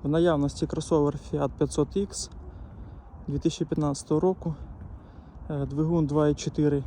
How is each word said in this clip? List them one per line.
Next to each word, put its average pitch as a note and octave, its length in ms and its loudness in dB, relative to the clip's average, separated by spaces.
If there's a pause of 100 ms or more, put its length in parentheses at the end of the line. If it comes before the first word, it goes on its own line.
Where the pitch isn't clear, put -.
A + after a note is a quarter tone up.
В C#3+ 60 -2
наявності D3+ 580 4
кросовер D3 480 2
Fiat C#3+ 440 -4
п'ятсот D3 380 0
ікс - 340 -4 (960)
дві C#3+ 100 -2
тисячі E3 260 0
п'ятнадцятого D3+ 560 0
року. F#3 340 0 (960)
Е, C#3 160 -2
двигун D#3 400 2
два D3 220 4
і D3 60 4
чотири D3 520 2